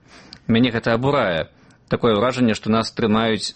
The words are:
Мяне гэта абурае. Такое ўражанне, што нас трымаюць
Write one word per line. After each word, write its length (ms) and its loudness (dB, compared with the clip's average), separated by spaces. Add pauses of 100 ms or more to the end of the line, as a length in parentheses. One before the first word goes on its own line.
(500)
Мяне 240 2
гэта 240 -2
абурае. 520 0 (400)
Такое 280 2
ўражанне, 400 0
што 160 -2
нас 180 0
трымаюць 640 -2